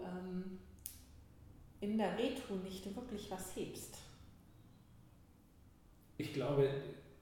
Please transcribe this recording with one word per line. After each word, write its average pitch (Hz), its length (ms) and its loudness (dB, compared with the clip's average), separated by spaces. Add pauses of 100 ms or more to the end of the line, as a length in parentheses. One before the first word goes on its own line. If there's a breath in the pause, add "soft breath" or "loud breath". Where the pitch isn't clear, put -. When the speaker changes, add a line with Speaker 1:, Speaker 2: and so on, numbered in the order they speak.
Speaker 1:
ähm, 185 560 -2 (1200)
in 214 180 4
der 190 200 6
Retro 240 380 2
nicht 190 400 -2
wirklich 220 360 -4
was - 240 -4
hebst. - 420 -4 (2250)
Speaker 2:
Ich - 160 0
glaube, 139 360 8 (520)